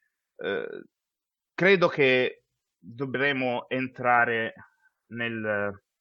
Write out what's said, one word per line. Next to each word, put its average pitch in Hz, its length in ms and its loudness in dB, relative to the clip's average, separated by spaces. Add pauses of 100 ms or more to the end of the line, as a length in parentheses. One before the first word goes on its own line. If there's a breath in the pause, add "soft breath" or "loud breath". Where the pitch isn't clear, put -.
(360)
Eh, 73 480 -6 (680)
credo 175 360 4
che 127 560 2 (340)
dovremo 127 880 -4
entrare 120 840 0 (540 loud breath)
nel 107 720 -4 (180)